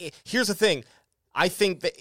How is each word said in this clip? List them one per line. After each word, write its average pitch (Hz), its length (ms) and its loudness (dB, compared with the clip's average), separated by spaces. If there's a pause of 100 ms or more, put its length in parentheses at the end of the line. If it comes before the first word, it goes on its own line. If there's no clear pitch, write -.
I, 165 100 -10 (140)
here's 233 220 0
the 196 80 0
thing. 165 300 2 (500)
I 170 140 2
think 185 320 0
that - 200 -4